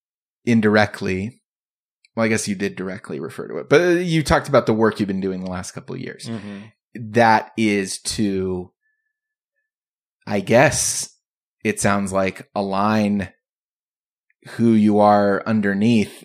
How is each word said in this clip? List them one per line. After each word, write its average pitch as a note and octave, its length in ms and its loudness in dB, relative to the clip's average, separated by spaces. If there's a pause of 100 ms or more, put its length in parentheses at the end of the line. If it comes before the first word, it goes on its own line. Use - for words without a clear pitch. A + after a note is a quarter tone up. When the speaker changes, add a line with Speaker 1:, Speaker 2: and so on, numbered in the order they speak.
(440)
Speaker 1:
indirectly, G#2+ 960 0 (760)
well, A2+ 100 -2
I A2 40 0
guess A2+ 180 -2
you G2+ 80 -4
did F#2+ 200 -6
directly F#2 440 -10
refer - 280 -10
to - 100 -10
it, - 120 -10
but F3 340 4
you D#3+ 200 0
talked D3 260 0
about B2+ 160 4
the A#2 80 2
work G#2+ 260 2
you've G#2 80 0
been F#2+ 140 -4
doing F#2 220 -6
the F#2 80 -10
last F2+ 200 -10
couple - 240 -16
of F2 60 -14
years. - 260 -16
Speaker 2:
Mm-hmm. G2+ 320 -12 (520)
Speaker 1:
That A2 460 2
is G2+ 440 0
to, F#2+ 680 -4 (1500)
I G#2 140 -4
guess, - 760 0 (500)
it G#2+ 160 -4
sounds G2 320 0
like, F#2+ 440 -4
align G2+ 760 0 (1200)
who A#2 200 2
you G#2+ 280 4
are G#2 460 4
underneath G#2 800 0